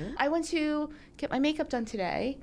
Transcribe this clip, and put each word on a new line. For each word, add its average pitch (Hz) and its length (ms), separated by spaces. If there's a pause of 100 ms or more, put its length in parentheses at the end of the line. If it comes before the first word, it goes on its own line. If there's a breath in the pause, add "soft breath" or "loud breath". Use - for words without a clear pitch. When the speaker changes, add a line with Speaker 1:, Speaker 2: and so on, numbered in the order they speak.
Speaker 1:
Mm-hmm. 202 160
Speaker 2:
I 269 120
went 330 180
to 302 440 (280 loud breath)
get 277 120
my 254 80
makeup 311 300
done 240 160
today, 202 580